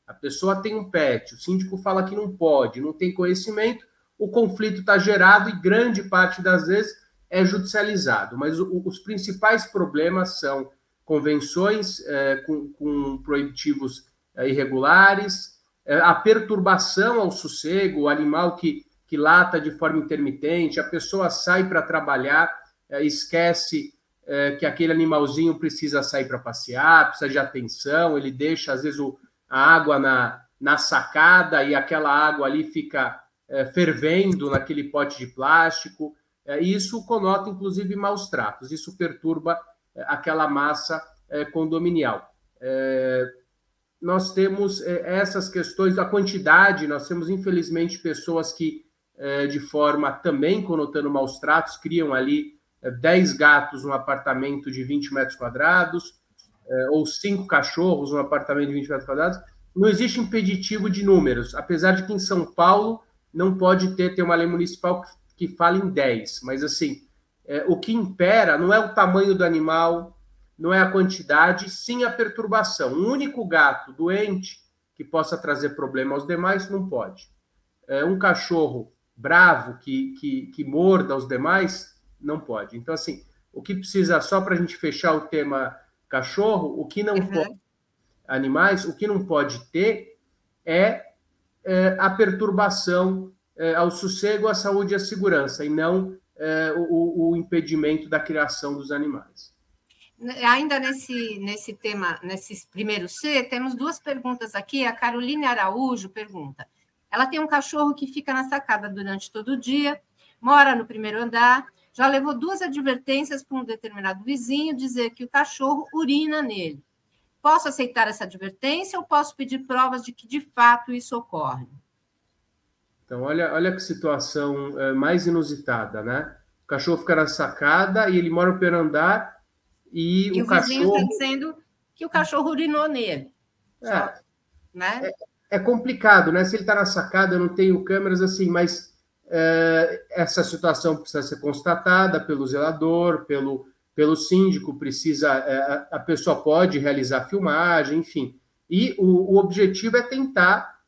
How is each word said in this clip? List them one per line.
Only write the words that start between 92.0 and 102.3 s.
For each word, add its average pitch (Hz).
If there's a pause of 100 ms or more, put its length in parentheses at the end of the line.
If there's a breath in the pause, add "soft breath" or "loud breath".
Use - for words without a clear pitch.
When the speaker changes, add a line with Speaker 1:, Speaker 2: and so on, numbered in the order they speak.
Speaker 1:
perturbação, 190 (240)
é, 165
ao 175
sossego, 202
à 208
saúde 196
e -
à 190
segurança, 175
e 147
não, 180 (200)
é, 156
o, 175
o, 170
o 170
impedimento 160
da 151
criação 147
dos 139
animais. 143 (640 soft breath)
Speaker 2:
N-, 247
ainda 277
nesse, 247
nesse 208
tema, 196
nesse 190